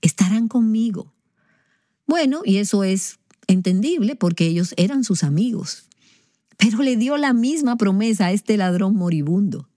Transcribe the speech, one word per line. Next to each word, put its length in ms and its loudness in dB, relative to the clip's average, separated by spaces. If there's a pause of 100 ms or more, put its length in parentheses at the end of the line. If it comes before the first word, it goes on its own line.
"Estarán 460 2
conmigo". 640 -2 (920)
Bueno, 400 0
y 120 2
eso 260 0
es 340 -2 (300)
entendible 680 0
porque 320 0
ellos 280 -2
eran 280 0
sus 200 -2
amigos. 600 -2 (760)
Pero 240 2
le 160 2
dio 200 0
la 140 0
misma 460 0
promesa 480 0
a 60 0
este 260 0
ladrón 380 0
moribundo 800 -2